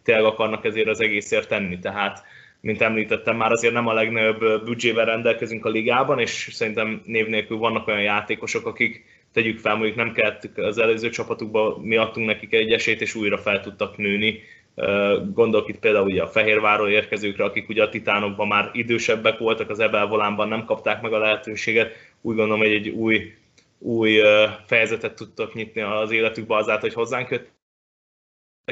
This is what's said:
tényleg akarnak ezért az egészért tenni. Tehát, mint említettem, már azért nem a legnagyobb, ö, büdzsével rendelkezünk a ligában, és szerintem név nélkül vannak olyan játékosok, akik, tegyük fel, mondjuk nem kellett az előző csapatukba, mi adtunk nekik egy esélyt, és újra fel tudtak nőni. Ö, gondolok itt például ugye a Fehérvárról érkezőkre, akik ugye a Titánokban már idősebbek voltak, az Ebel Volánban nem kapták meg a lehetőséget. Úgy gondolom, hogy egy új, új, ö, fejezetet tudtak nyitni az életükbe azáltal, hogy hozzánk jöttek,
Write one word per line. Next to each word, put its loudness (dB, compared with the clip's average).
tényleg 4
akarnak 0
ezért 0
az 0
egészért 0
tenni. -4
Tehát, -4
mint -2
említettem, 0
már 2
azért 2
nem 0
a 0
legnagyobb, 0
ö, 4
büdzsével 0
rendelkezünk -2
a 0
ligában, 0
és -4
szerintem -4
név 0
nélkül -4
vannak -2
olyan 0
játékosok, -2
akik, -4
tegyük 0
fel, 0
mondjuk -2
nem -2
kellett -2
az -2
előző 2
csapatukba, -2
mi -2
adtunk 0
nekik -4
egy 2
esélyt, 0
és -6
újra 0
fel 0
tudtak -8
nőni. 0
Ö, 2
gondolok 2
itt -10
például 4
ugye 0
a -2
Fehérvárról 2
érkezőkre, 0
akik -4
ugye 2
a 2
Titánokban -2
már 2
idősebbek 0
voltak, 0
az -6
Ebel 2
Volánban 0
nem -4
kapták -2
meg -4
a 2
lehetőséget. 0
Úgy -2
gondolom, 2
hogy 4
egy -2
új, 0
új, 2
ö, 8
fejezetet 0
tudtak -10
nyitni -8
az -2
életükbe 0
azáltal, 2
hogy -14
hozzánk -4
jöttek, -6